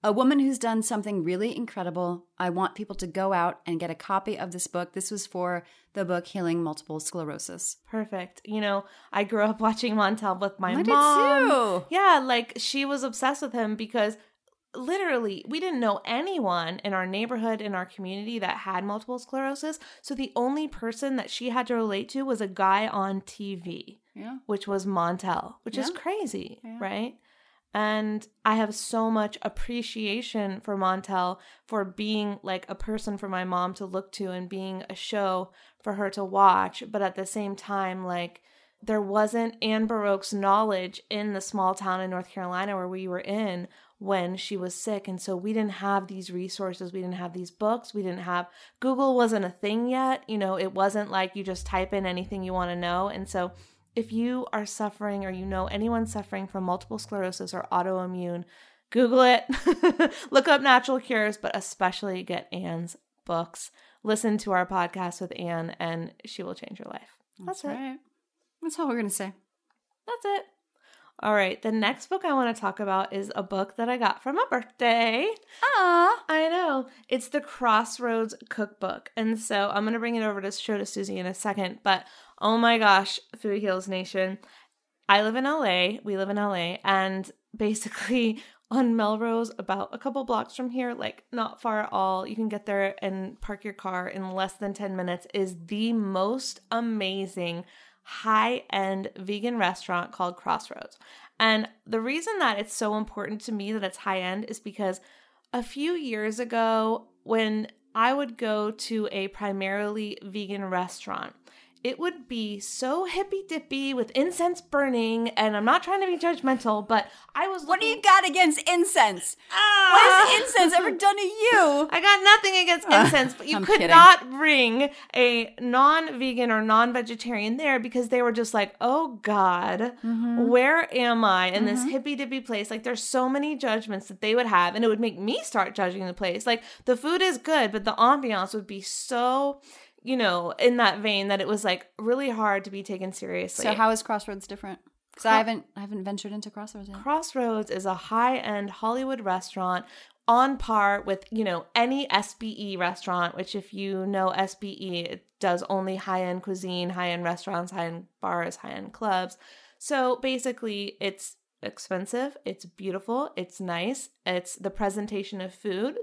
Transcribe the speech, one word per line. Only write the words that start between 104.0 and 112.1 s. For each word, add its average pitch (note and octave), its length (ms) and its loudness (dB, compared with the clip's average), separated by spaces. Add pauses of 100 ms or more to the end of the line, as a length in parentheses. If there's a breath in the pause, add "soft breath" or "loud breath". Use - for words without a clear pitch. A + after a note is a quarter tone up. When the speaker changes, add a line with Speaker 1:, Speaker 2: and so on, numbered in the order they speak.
Speaker 2:
is - 140 -12
because G3 400 -6 (540 soft breath)
a B3 80 -4
few D4 320 -4
years A3 460 -4
ago, A3+ 680 0 (160)
when G#3+ 440 0 (260)
I A#3 200 2
would C#4 240 -4
go G#3+ 340 -2
to A3 400 -4
a G3 180 -4
primarily G#3 920 -4
vegan G3 420 -8
restaurant, F#3 680 -6 (500 soft breath)
it B3 160 -4
would F4 280 -6